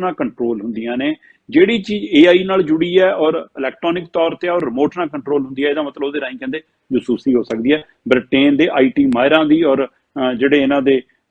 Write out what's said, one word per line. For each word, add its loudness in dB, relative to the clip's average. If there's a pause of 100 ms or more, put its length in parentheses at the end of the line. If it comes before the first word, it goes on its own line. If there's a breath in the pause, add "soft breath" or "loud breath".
ਨਾਲ -2
ਕੰਟਰੋਲ -6
ਹੁੰਦੀਆਂ -6
ਨੇ, -4 (340 soft breath)
ਜਿਹੜੀ 4
ਚੀਜ਼ -6
ਏ 6
ਆਈ 4
ਨਾਲ 0
ਜੁੜੀ 0
ਹੈ 4
ਔਰ -2 (100)
ਇਲੈਕਟ੍ਰੋਨਿਕ -4
ਤੌਰ 0
ਤੇ -6
ਔਰ -2
ਰਿਮੋਟ -2
ਨਾਲ -4
ਕੰਟਰੋਲ -4
ਹੁੰਦੀ -6
ਹੈ, 0
ਇਹਦਾ -2
ਮਤਲਬ -8
ਉਹਦੇ -6
ਰਾਹੀਂ -10
ਕਹਿੰਦੇ -8 (320)
ਜਾਸੂਸੀ -2
ਹੋ 2
ਸਕਦੀ -2
ਹੈ। 0 (260 soft breath)
ਬ੍ਰਿਟੇਨ 2
ਦੇ 2
ਆਈ 2
ਟੀ 0
ਮਾਹਿਰਾਂ 2
ਦੀ 2
ਔਰ, 0
ਅਹ, -6
ਜਿਹੜੇ 2
ਇਹਨਾਂ 2
ਦੇ 2 (280)